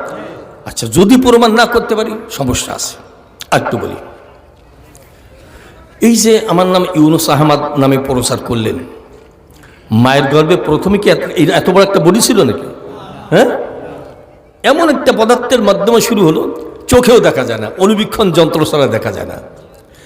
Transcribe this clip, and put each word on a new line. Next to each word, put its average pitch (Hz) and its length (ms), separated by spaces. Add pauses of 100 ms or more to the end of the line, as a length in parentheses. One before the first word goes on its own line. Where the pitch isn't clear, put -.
(640)
আচ্ছা, - 220
যদি 196 340
প্রমাণ 233 300
না 226 140
করতে 233 300
পারি, 220 160 (200)
সমস্যা - 420
আছে। - 220 (560)
আর - 100
একটু - 160
বলি, - 180 (2000)
এই 226 140
যে 220 320
আমার 180 200
নাম 185 180 (100)
ইউনুস 156 340
আহমদ 147 500
নামে 135 180
প্রচার 127 400
করলেন, 113 420 (1120)
মায়ের 131 320
গর্ভে 156 320
প্রথমে 180 420
কি 202 120
এত, 160 100
এই - 260
এত 165 240
বড় 185 140
একটা 190 160
বডি 180 220
ছিল 208 220
নাকি? 120 240 (640)
হ্যাঁ? 185 200 (1120)
এমন 311 260
একটা 262 220
পদার্থের 240 500
মাধ্যমে 202 400
শুরু 208 260
হলো, - 440 (160)
চোখেও 247 320
দেখা 135 240
যায় 117 160
না, 107 180
অনুবীক্ষণ 202 540
যন্ত্র 156 340
ছাড়া 147 220
দেখা 110 240
যায় 98 140
না। - 80 (720)